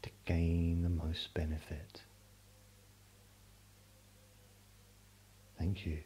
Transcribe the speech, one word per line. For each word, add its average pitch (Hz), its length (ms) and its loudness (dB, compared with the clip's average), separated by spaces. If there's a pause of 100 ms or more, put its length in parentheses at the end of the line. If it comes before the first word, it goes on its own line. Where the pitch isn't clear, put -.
to - 80 -8 (140)
gain 85 580 4
the 87 60 2
most 80 440 -2
benefit. 78 680 -6 (3500)
Thank 92 280 0
you. 78 200 -2